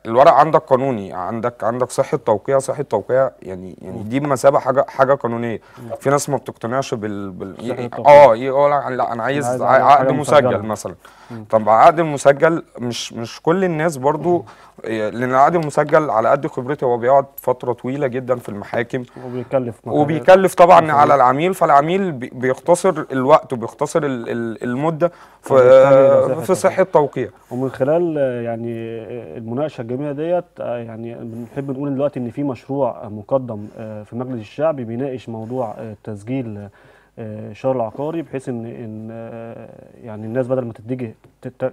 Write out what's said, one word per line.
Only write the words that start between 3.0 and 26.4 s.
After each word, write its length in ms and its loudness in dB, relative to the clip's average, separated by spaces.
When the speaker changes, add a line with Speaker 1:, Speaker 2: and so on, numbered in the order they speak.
Speaker 1:
يعني، 400 -14
يعني 140 -12
Speaker 2:
مم. 60 -10
Speaker 1:
دي 180 -4
بمثابة 380 2
حاجة، 300 0
حاجة 260 2
قانونية. 460 -6
Speaker 2:
مم. 60 -16
Speaker 1:
في 100 -2
ناس 200 0
ما 60 -4
بتقتنعش 580 -6
بال-، 360 -8
بال-، 260 -12
Speaker 2:
صحة 120 -8
Speaker 1:
ي-، 40 -8
Speaker 2:
التوقيع. 400 10
Speaker 1:
آه، 120 8
يقول 360 0
لك: 140 -2
"لا، 260 -4
أنا 100 -6
عايز 220 -2
Speaker 2:
أنا 80 -2
عايز 100 -4
Speaker 1:
ع-، 40 -2
Speaker 2:
أعمل 180 6
Speaker 1:
عقد 140 8
Speaker 2:
حاجة 140 2
Speaker 1:
مسجل 340 2
Speaker 2:
مسجلة." 160 0
Speaker 1:
مثلًا. 320 -8
Speaker 2:
مم. 200 -14
Speaker 1:
طب 120 2
العقد 380 6
المسجل 600 2
مش، 340 -8
مش 300 -12
كل 220 0
الناس 320 -2
برضو، 420 0
Speaker 2:
مم. 60 -8
Speaker 1:
آه، 260 -4
لأن 200 -4
العقد 240 4
المسجل 560 0
على 180 2
قد 180 0
خبرتي 380 -6
هو 120 0
بيقعد 280 2
فترة 360 -4
طويلة 340 -6
جدًا 300 -4
في 120 -12
المحاكم. 540 -6
Speaker 2:
وبيكلف 580 -6
مكان-، 40 -12
Speaker 1:
وبيكلف 560 4
طبعًا 260 8
Speaker 2:
مصاريف. 160 0
Speaker 1:
على 180 6
العميل، 400 2
فالعميل 580 2
بي-، 220 -10
بيختصر 800 0
الوقت 400 2
وبيختصر 500 -4
ال-، 260 -6
ال-، 360 -6
المدة 480 -2
في، 120 -2
Speaker 2:
وبيتجه 720 8
إلى 80 -2
صحة 60 -8